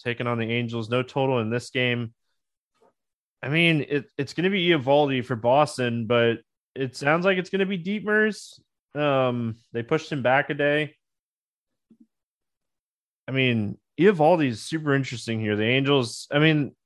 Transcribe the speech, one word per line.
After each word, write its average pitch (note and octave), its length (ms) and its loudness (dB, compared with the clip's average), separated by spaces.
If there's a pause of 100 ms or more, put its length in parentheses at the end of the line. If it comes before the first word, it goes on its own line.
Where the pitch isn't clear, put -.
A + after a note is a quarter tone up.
taking A#2+ 240 -4
on A#2+ 120 -2
the A2+ 120 -4
Angels. A#2 380 -4
No B2 140 0
total C3 360 -2
in A2 100 -4
this A#2+ 200 -6
game. A#2+ 440 -2 (1300)
I B2+ 60 -10
mean, D#3+ 380 2
it, C#3 180 -4 (120)
it's C#3 160 -6
gonna F3 160 -2
be F#3 200 0
Eovaldi C#3 540 2
for B2+ 120 -4
Boston, A#2+ 720 0
but A#2 320 2 (340)
it C3 220 -6
sounds D#3+ 300 0
like F#3+ 120 2
it's F#3 120 -6
gonna G3 160 -2
be G3 120 -6
Dietmers. G#3 840 -4 (360)
Um, B2+ 600 0 (140)
they A#2 120 -4
pushed D#3 280 -2
him C#3+ 120 -6
back C3+ 260 2
a D#3 60 -4
day. D3 400 -2 (2250)
I B2 40 -8
mean, B2 460 0 (220)
Eovaldi D#3+ 500 4
is A2 120 -6
super D#3 320 -4
interesting B2 460 -4
here. G#2+ 160 0
The G#2 80 0
Angels, C3 680 0
I C#3+ 80 2
mean, D3+ 360 2 (100)